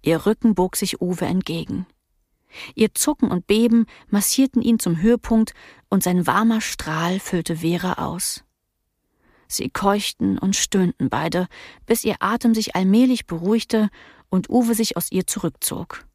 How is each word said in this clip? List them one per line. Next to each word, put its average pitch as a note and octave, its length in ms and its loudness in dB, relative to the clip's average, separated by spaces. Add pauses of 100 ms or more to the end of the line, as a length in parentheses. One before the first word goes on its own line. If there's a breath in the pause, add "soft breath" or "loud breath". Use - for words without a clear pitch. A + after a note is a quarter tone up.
Ihr D#3+ 240 2
Rücken A3 300 2
bog F#3 180 0
sich - 260 -4
Uwe F3+ 260 -2
entgegen. F3+ 600 -4 (880 loud breath)
Ihr - 200 2
Zucken - 360 0
und F3+ 160 -4
Beben A3+ 400 4 (220 loud breath)
massierten A#3 520 2
ihn A3+ 200 2
zum E3+ 200 -2
Höhepunkt, A3+ 540 2 (340 loud breath)
und G3 140 2
sein F3+ 240 2
warmer A3 340 2
Strahl E3+ 600 -4
füllte E3+ 360 -4
Vera E3+ 480 -2
aus. - 380 -6 (1040)
Sie - 240 -6
keuchten G3 680 -2
und G3 180 -2
stöhnten F3 520 0
beide, E3+ 380 -2 (400 loud breath)
bis A#3 180 0
ihr A3 140 -2
Atem A3+ 360 0
sich A3 200 -4
allmählich A3+ 520 2
beruhigte G#3 600 0 (400 loud breath)
und F#3 220 -2
Uwe A#3 240 2
sich A3 220 -2
aus - 160 -6
ihr F#3 140 -2
zurückzog. - 760 -6 (100)